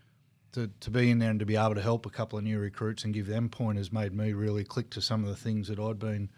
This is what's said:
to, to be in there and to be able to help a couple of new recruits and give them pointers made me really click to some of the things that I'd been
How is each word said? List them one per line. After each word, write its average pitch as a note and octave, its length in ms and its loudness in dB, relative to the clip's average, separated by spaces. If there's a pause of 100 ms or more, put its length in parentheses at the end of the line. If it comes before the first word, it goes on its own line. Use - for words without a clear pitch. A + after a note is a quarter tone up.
(540)
to, A#2 140 -4 (120)
to - 100 -10
be A#2+ 220 6
in A#2 80 6
there A2+ 100 4
and G#2+ 100 2
to G#2 60 0
be G#2 100 2
able G#2+ 200 4
to G#2 60 0
help A#2 260 2
a - 20 -8
couple A2 300 -4
of G#2 40 -4
new G#2+ 140 0
recruits G#2 460 -4
and G#2+ 100 -2
give G#2 140 -2
them A2+ 220 0
pointers G#2 420 -2
made G#2 240 -2
me G#2+ 180 0
really G#2 300 0
click - 280 -6
to G#2 100 -6
some A2 220 0
of G2+ 60 -2
the G2 60 -4
things G#2+ 320 -2
that G#2+ 120 -4
I'd G#2+ 200 -4
been G#2 380 -2